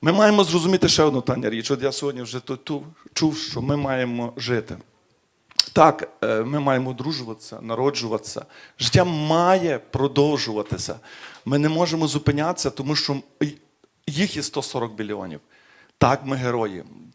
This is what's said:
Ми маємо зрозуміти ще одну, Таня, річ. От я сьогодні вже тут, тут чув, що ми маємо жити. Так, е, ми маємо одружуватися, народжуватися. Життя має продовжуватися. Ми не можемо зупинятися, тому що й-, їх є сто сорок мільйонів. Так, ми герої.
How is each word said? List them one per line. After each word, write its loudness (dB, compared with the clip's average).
Ми 2
маємо 6
зрозуміти 2
ще 4
одну, 4
Таня, 0
річ. -4
От -2
я 0
сьогодні -6
вже -8
тут, -10
тут -6
чув, 2
що -6
ми 0
маємо -2
жити. -2
Так, 6
е, 2
ми -2
маємо 2
одружуватися, -8
народжуватися. -2
Життя 2
має 2
продовжуватися. -2
Ми 2
не 2
можемо 0
зупинятися, -2
тому -4
що -2
й-, -4
їх -2
є -6
сто -6
сорок -6
мільйонів. -8
Так, 4
ми -4
герої. -2